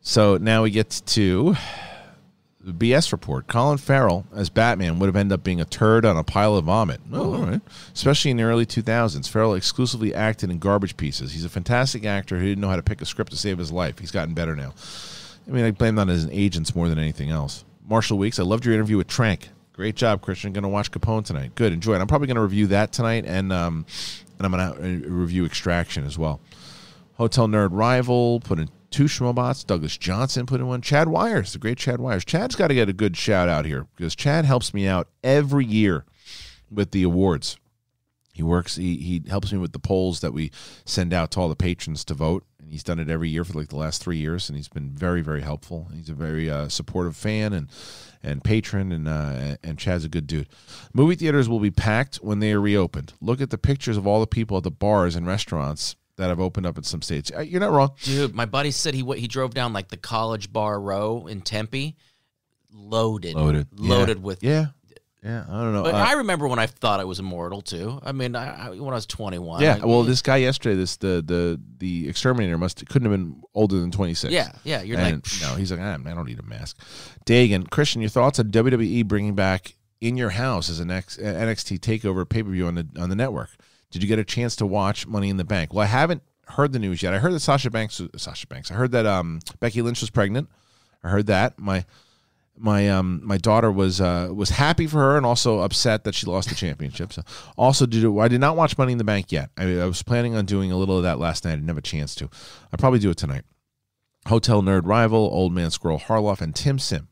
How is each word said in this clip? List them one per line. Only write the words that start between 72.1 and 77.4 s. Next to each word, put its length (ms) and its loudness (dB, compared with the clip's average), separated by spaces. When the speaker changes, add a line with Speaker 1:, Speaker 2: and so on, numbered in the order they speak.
Speaker 1:
must, 300 -4
couldn't 240 2
have 80 2
been 240 -8
older 280 2
than 100 -2
twenty-six. 400 -2
Speaker 2:
Yeah, 220 -2
yeah, 180 -4
you're 160 -6
like, 180 2
Speaker 1:
And, 80 -8
Speaker 2:
"Psh." 180 -6
Speaker 1:
no, 160 -4
he's 140 -2
like, 100 -6
"I, 140 -6
I 20 -8
don't 120 -6
need 140 -10
a 40 -14
mask." 340 -14
Dagan, 440 6